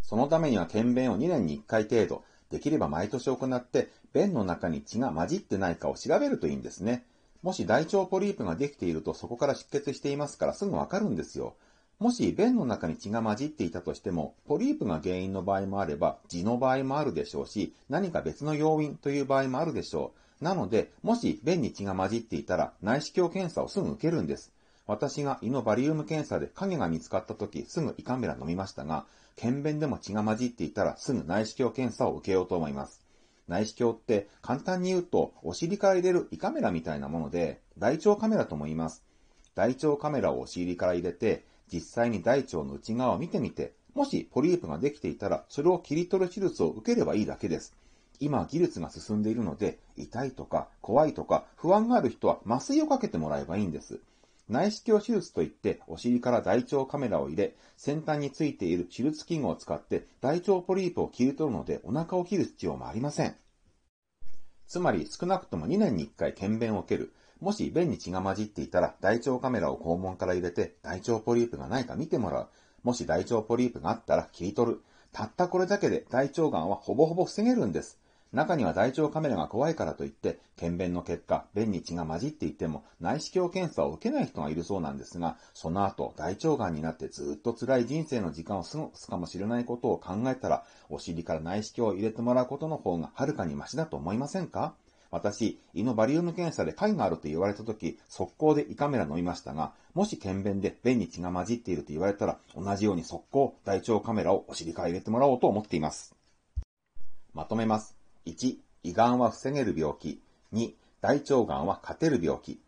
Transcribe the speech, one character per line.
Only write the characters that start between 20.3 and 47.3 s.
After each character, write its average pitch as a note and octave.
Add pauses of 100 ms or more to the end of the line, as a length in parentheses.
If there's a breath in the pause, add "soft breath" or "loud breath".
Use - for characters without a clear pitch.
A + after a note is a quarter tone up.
う。 C#3+
な F3+
の B2+
で、 G#2 (100)
も A3
し -
便 E3
に G2+
血 G2+
が G2
混 F#2+
じ A2+
っ -
て G2
い D2
た F2+
ら、 -
内 A#2
視 -
鏡 F3
検 F#3
査 C2+
を -
す G3+
ぐ -
受 -
け D#3
る E3
ん E2+
で C#2+
す。 - (340 soft breath)
私 C3+
が C#3
胃 G#2+
の C3
バ A2
リ B2
ウ D#3
ム D3+
検 D#3
査 F#2+
で C#2+
影 F#3+
が G2
見 D#2+
つ -
か F#2+
っ -
た G#2+
時、 -
す -
ぐ B2
胃 -
カ B2+
メ A2+
ラ C2+
飲 C2
み E2+
ま F#2+
し -
た C2+
が、 D2+ (280 soft breath)
検 B2+
便 D3+
で D3+
も A#2
血 F#2+
が G#2+
混 A2
じ B2
っ -
て F#2+
い D2+
た G2+
ら、 D2+
す -
ぐ F#2+
内 G2
視 -
鏡 A#2+
検 B2
査 A#2+
を D2
受 -
け G2+
よ F#2
う -
と F2
思 D#2+
い C#2
ま C#2
す。 - (420 soft breath)
内 F#2
視 -
鏡 A2+
っ -
て G#2 (140 loud breath)
簡 B2+
単 F#3
に F#3
言 F#3
う F3
と、 F#2 (100)
お F3
尻 F3+
か G3
ら F#3+
入 F3+
れ F3+
る F3
胃 -
カ G3
メ D#4
ラ A2
み D#2+
た D#2+
い C#2+
な C#2
も D#2+
の C#2+
で、 E2 (160)
大 A#2
腸 G#3
カ A3
メ A3
ラ C#3
と -
も D2
言 D#2
い -
ま D#2+
す。 - (520 soft breath)
大 G#2
腸 C#3+
カ D3+
メ C#3
ラ E2+
を B1
お C2
尻 F2+
か F#2
ら F2+
入 F2
れ F2
て、 G2+ (220 soft breath)
実 E2+
際 A#2+
に G2+
大 B2+
腸 F#2
の C#2
内 A2
側 B2
を F2
見 D#3+
て F3
み F#2+
て、 - (180)
も C#4+
し -
ポ B2+
リ F3
ー E3+
プ F2+
が D2+
で B2
き -
て F#2
い D2
た G2+
ら、 E2
そ -
れ E3+
を F3+
切 D3
り F3
取 F#3
る F3+
手 G#3
術 F3
を E2
受 A2
け -
れ G#3+
ば D#2
い G#2+
い -
だ C2+